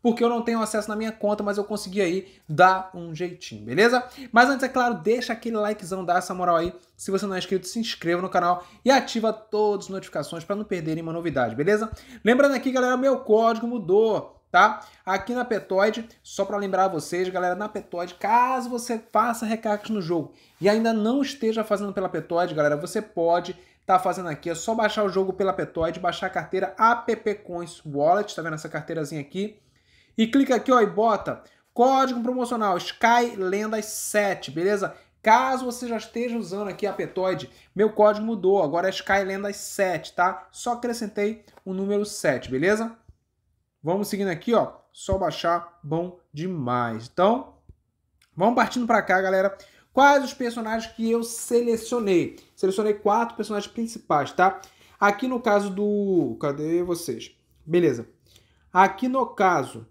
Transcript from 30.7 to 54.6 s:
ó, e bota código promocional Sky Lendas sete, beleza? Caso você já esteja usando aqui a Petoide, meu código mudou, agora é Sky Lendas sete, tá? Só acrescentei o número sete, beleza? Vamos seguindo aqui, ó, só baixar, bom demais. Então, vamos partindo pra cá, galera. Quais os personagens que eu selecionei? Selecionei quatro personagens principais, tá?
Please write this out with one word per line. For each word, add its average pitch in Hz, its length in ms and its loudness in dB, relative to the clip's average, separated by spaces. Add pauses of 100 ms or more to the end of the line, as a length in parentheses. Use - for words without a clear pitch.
ó, 247 80 6
e 214 60 6
bota 190 580 -2 (300)
código 254 500 4
promocional 233 540 0
Sky 233 580 2
Lendas 208 480 -4
sete, - 680 -2
beleza? 185 440 -2 (260)
Caso 247 440 4
você 240 200 -8
já 233 120 -4
esteja 233 400 -4
usando 196 320 -6
aqui 180 180 -4
a 190 60 -2
Petoide, 185 560 -2 (260)
meu 208 140 4
código 214 360 4
mudou, 196 380 2
agora 170 240 0
é - 20 2
Sky 196 360 0
Lendas 196 320 -6
sete, - 560 -4
tá? 185 360 0
Só - 240 -6
acrescentei 220 720 -4 (220)
o 190 80 -8
número 202 320 -2
sete, 143 440 -2
beleza? 208 460 0 (880)
Vamos 196 240 -2
seguindo 196 220 -2
aqui, 175 240 -2
ó, 180 180 2 (220)
só - 240 -4
baixar, 170 640 -2
bom 170 360 -6 (120)
demais. 123 800 -4
Então, 220 440 2 (800)
vamos 220 220 2
partindo 240 320 0
pra 220 140 4
cá, 190 180 2
galera. 190 380 0 (340)
Quais 285 320 6
os 233 100 -8
personagens 226 580 -6
que 226 200 -2
eu 233 120 2
selecionei? 226 1120 0 (180)
Selecionei 208 400 0
quatro 220 400 0
personagens 208 360 -6
principais, 175 600 -2
tá? 185 280 2 (400)